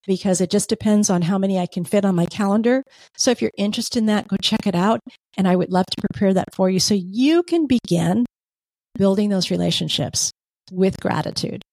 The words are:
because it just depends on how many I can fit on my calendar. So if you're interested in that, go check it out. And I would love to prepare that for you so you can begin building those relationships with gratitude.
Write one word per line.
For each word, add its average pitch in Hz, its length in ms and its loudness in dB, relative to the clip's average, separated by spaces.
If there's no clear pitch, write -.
because 185 360 0
it 175 80 0
just 202 180 0
depends 208 420 2
on 180 120 2
how 185 160 0
many 190 200 0
I 180 80 0
can 175 200 -6
fit 202 180 0
on 196 100 2
my 175 120 2
calendar. 220 580 0
So - 160 2
if 240 100 -2
you're 214 160 -2
interested 214 420 -4
in 220 80 0
that, 214 200 0
go 196 140 -2
check - 260 -2
it 185 80 -2
out. 214 240 2
And 185 100 2
I 180 80 4
would 180 160 0
love 185 140 2
to - 240 -8
prepare 190 240 0
that - 200 -2
for 185 160 0
you 190 120 0
so - 120 0
you 233 500 2
can 330 240 0
begin 190 580 0
building 196 340 2
those 190 200 0
relationships 175 800 -2
with 190 260 0
gratitude. - 640 -4